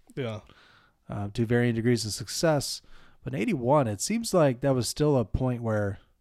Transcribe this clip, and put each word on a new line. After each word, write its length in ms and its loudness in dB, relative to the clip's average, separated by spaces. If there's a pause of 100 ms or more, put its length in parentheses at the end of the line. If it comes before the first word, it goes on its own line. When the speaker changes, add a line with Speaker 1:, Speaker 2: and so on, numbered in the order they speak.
(140)
Speaker 1:
Yeah. 260 -8 (680)
Speaker 2:
uh, 260 -6
to 120 0
varying 280 2
degrees 300 2
of 80 -6
success. 680 -2 (440)
But 100 -6
in 60 -4
eighty-one, 480 2
it 120 -4
seems 320 -2
like 280 4
that 140 2
was 140 0
still 280 2
a 80 2
point 380 -2
where 360 -2 (220)